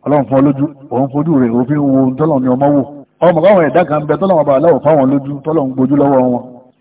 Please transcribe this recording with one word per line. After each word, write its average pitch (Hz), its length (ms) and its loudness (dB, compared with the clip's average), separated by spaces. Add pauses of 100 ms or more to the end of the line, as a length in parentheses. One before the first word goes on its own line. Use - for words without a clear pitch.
Ọlọ́run 139 220 -2
fún 135 120 0
ọ 135 40 2
lójú, 143 240 0 (200)
òun 131 240 -4
fojú 151 280 -2
rẹ̀, 120 120 0
òun 120 160 -2
fi 147 80 -2
wo 143 140 -2
ohun 135 280 0
tọ́lọ́run 151 260 0
ni 127 60 -2
ọmọ 127 180 0
wò. 143 160 2 (380)
Ọmọ 175 200 2
káwọn 185 260 4
ẹ̀dá 139 180 0
kan 147 220 -4
bẹ 151 100 0
tọ́lọ́run 185 240 0
ọba 143 140 0
Allah 151 180 2 (100)
fáwọn 147 260 2
lójú, 139 240 -2 (100)
tọ́lọ́run 151 300 -2
gbójú 131 240 0
lọ́wọ́ 139 260 2
wọn. 123 200 -2 (380)